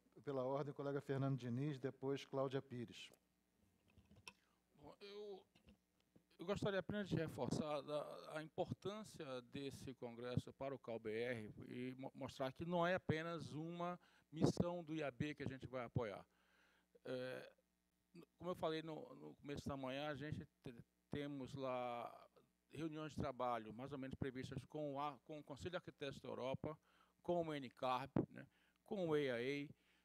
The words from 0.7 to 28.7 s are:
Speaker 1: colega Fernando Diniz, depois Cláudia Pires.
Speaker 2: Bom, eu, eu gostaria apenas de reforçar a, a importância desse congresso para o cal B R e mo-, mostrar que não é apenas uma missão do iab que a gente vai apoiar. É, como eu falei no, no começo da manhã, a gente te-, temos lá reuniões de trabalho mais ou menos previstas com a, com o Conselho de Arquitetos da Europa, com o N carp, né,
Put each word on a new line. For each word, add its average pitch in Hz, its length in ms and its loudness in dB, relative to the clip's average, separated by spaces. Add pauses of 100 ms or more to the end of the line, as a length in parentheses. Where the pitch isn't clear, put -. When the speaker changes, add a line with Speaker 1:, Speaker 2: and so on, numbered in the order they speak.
Speaker 1:
colega 143 280 0
Fernando 135 360 4
Diniz, 127 400 0
depois 135 480 0
Cláudia 135 360 2
Pires. 120 500 -8 (1700)
Speaker 2:
Bom, 156 200 -16
eu, 202 440 -8 (960)
eu 165 60 -4
gostaria 196 340 4
apenas 202 300 0
de - 60 4
reforçar 151 720 2
a, 147 500 -2
a 156 60 -4
importância 160 1000 -4 (100)
desse 139 440 -4
congresso 120 580 -2
para 139 200 -4
o 127 60 -6
cal 113 180 -4
B 110 140 -4
R 113 420 -2 (140)
e 123 300 -4
mo-, 135 180 -6
mostrar 131 380 -2
que - 120 -6
não 170 220 6
é 185 80 6
apenas 165 560 0
uma 170 480 -2 (320)
missão 175 500 4
do 156 140 -4
iab 147 400 0
que 147 80 -6
a 127 40 -2
gente 131 200 -6
vai 123 160 -2
apoiar. 104 420 -2 (760)
É, 127 480 -4 (840)
como 170 120 -2
eu 180 60 2
falei 160 260 2
no, 156 340 -6
no 147 200 -12
começo 143 320 -6
da 143 80 0
manhã, 135 320 0
a 151 80 0
gente 151 320 -4 (160)
te-, 123 200 -10 (280)
temos 143 420 -2
lá 123 580 0 (600)
reuniões 156 400 -2
de - 60 -6
trabalho 120 560 2
mais 127 180 -6
ou 143 60 -2
menos 131 180 -4
previstas 127 500 -2
com 147 360 -2
a, 147 240 -2
com 156 140 -8
o 143 40 -10
Conselho 151 280 -6
de 175 40 0
Arquitetos 143 440 -4
da 127 100 -6
Europa, 131 480 0 (440)
com 175 240 4
o 156 80 0
N 139 180 -2
carp, 127 440 2 (140)
né, - 180 -12 (380)